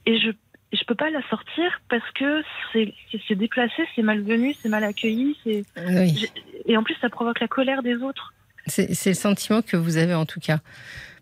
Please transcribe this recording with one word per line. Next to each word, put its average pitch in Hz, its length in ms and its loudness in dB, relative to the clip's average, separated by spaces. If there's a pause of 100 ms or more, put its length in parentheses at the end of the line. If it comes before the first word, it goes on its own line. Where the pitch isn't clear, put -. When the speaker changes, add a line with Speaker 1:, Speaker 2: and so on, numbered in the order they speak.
Speaker 1:
et 226 120 4
je, 220 120 2 (420)
je - 120 -2
peux 240 100 -2
pas 302 160 -2
la 302 180 -2
sortir - 640 -4
parce 233 240 0
que 294 280 0 (300)
c'est, 220 220 2 (160)
c'est, 214 180 -6
c'est 214 60 2
déplacé, 233 480 0 (140)
c'est 233 60 2
malvenu, 220 520 2
c'est - 160 -6
mal 214 140 2
accueilli, 226 600 0
c'est, 208 200 0 (120)
Speaker 2:
Oui. 180 400 4
Speaker 1:
j'ai, - 140 -4 (360)
et 233 120 6
en 220 60 2
plus, 330 180 -2
ça 247 80 0
provoque 233 300 -2
la 226 80 0
colère 269 340 0
des 240 140 0
autres. 269 360 -6 (340)
Speaker 2:
C'est, - 280 0
c'est - 160 0
le 180 60 4
sentiment 214 440 0
que - 160 -2
vous 165 220 0
avez 175 160 4
en 160 100 2
tout - 160 -6
cas. 156 200 0 (600)